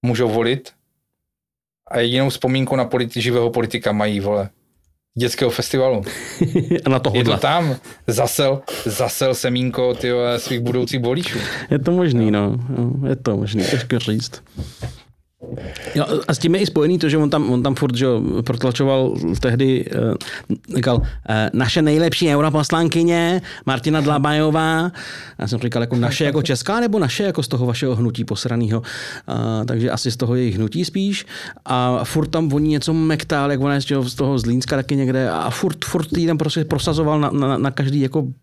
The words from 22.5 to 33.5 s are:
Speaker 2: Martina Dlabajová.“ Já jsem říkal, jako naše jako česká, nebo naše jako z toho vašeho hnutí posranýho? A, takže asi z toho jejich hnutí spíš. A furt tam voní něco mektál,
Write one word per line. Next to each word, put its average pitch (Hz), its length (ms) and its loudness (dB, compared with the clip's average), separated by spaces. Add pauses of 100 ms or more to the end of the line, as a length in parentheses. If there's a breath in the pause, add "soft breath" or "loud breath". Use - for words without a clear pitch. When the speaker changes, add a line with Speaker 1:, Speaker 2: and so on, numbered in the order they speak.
Speaker 2:
Martina 147 360 0
Dlabajová.“ 156 920 2 (480 loud breath)
Já - 80 -2
jsem 120 120 -2
říkal, 120 240 -2
jako 117 120 -2
naše 120 300 2
jako 143 160 2
česká, 165 380 0
nebo 226 200 2
naše 151 240 0
jako 170 200 0
z - 40 -4
toho 127 180 0
vašeho 123 300 0
hnutí 117 280 0
posranýho? 113 580 -2 (460 loud breath)
A, 113 380 -2
takže 120 260 0
asi - 200 -2
z 117 60 -6
toho 123 180 0
jejich 120 200 0
hnutí 113 300 -2
spíš. 196 400 -2 (400 loud breath)
A 123 380 2
furt 156 240 0
tam 160 220 0
voní 147 200 2
něco 151 240 0
mektál, 156 580 0